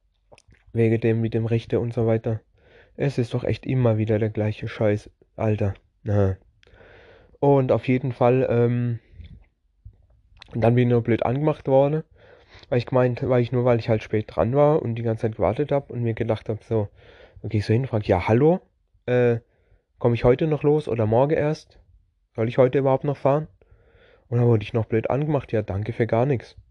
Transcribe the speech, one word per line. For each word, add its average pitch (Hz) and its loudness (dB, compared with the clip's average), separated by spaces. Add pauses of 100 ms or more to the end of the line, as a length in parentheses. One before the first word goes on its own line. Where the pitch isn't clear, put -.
(720)
Wegen 113 2
dem 113 0
mit 110 -2
dem 113 -2
Richter 113 -2
und 117 -4
so 113 0
weiter. 113 0 (560)
Es 135 -4
ist 120 -2
doch 123 -4
echt - -4
immer 123 0
wieder 107 0
der 110 -2
gleiche 107 -4
Scheiß, 107 -2 (280)
Alter. 107 -2 (280)
Ne? 101 0 (1040)
Und 139 2
auf 113 -2
jeden 127 0
Fall, 127 2
ähm, 120 0 (1500)
dann 117 2
bin 123 4
ich 120 2
nur 120 2
blöd 113 0
angemacht 143 -2
worden, 143 2 (640)
weil 127 0
ich 117 -4
gemeint, 127 0
weil 123 2
ich 117 -2
nur, 123 0
weil 123 2
ich 110 -10
halt 110 2
spät 110 -4
dran 107 0
war 147 2
und 117 -4
die 117 -6
ganze 113 -4
Zeit 110 -2
gewartet 110 0
hab 139 -4
und 120 -6
mir 113 -2
gedacht 113 -4
hab, 107 -6
so, 107 -2 (520)
dann - -12
geh 110 0
ich 104 -4
so 110 2
hin, 123 0
frag, 107 -4
"Ja, 92 2
hallo? 147 4 (460)
Äh, 123 0 (600)
komm 120 0
ich 117 -2
heute 127 4
noch 151 -2
los 147 0
oder 110 -2
morgen 127 2
erst? - -4 (560)
Soll 113 -2
ich 123 -10
heute 131 4
überhaupt 135 0
noch 143 -4
fahren?" 147 0 (800)
Und 120 -2
dann 120 4
wurde 110 2
ich - -16
noch 110 -2
blöd 113 -2
angemacht, 147 -2
"Ja, 110 0
danke 104 -6
für 117 -2
gar 113 0
nichts." 135 -4 (140)